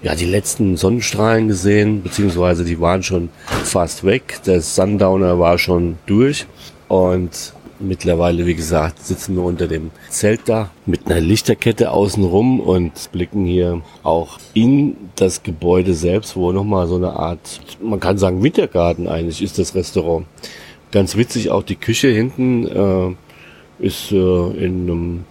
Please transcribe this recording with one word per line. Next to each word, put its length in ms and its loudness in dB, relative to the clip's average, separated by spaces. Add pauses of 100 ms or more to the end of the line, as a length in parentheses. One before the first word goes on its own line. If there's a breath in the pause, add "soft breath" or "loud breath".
ja, 120 -2
die 120 -2
letzten 500 0
Sonnenstrahlen 720 2
gesehen, 540 2
beziehungsweise 640 0
die 160 -2
waren 220 2
schon 260 -2 (360 loud breath)
fast 380 -2
weg. 440 0
Der 140 4
Sundowner 760 2
war 200 4
schon 480 0
durch 400 2 (420 loud breath)
und 680 0 (240)
mittlerweile, 680 0
wie 80 0
gesagt, 500 -2
sitzen 300 -6
wir 80 -2
unter 240 -2
dem 240 -6 (180 loud breath)
Zeltdach 600 0 (180)
mit 200 -4
einer 140 2
Lichterkette 680 2
außenrum 720 2
und 520 0
blicken 320 -2
hier 380 0 (200 loud breath)
auch 360 -2 (160)
in 420 4 (200)
das 260 0
Gebäude 520 2
selbst, 420 -2
wo 160 0
nochmal 340 0
so 100 -2
eine 180 0
Art, 460 -8 (200)
man 200 -4
kann 180 0
sagen, 240 2
Wintergarten 680 0
eigentlich 340 -4
ist 160 -6
das 160 -2
Restaurant. 520 -2 (640 loud breath)
Ganz 260 0
witzig, 340 0
auch 120 0
die 140 -6
Küche 320 0
hinten, 580 0
äh, 1160 -4
ist, 280 -4
äh, 40 2
in 680 0
einem 480 -4